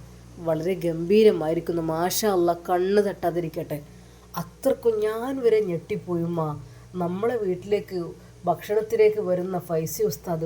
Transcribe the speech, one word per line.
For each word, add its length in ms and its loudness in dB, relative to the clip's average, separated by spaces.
വളരെ 280 0
ഗംഭീരമായിരിക്കുന്നു, 1000 4
മാഷാ 460 0
അല്ലാ, 160 4
കണ്ണ് 400 2
തട്ടാതിരിക്കട്ടെ. 680 -4
അത്രക്കും 520 0
ഞാൻ 260 -4
വരെ 160 6
ഞെട്ടിപ്പോയി 580 -4
ഉമ്മ. 140 -2
നമ്മളെ 420 -2
വീട്ടിലേക്ക് 560 -4
ഭക്ഷണത്തിലേക്ക് 720 2
വരുന്ന 280 0
ഫൈസി 420 -2
ഉസ്താദ് 360 -4